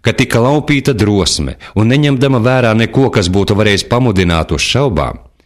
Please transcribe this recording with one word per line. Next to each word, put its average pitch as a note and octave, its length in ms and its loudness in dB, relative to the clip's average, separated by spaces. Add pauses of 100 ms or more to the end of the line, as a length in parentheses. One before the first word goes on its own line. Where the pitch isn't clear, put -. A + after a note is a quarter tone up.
ka A#2 120 0
tika A#2+ 280 0
laupīta C#3 520 0
drosme F#2+ 640 0 (180)
un G#2+ 160 2
neņemdama C3+ 520 2
vērā B2+ 340 2
neko, A#2 340 2
kas G2 220 0
būtu G2 260 0
varējis G2+ 320 0
pamudināt F#2 640 0
uz - 80 -4
šaubām, E2+ 560 -2 (260)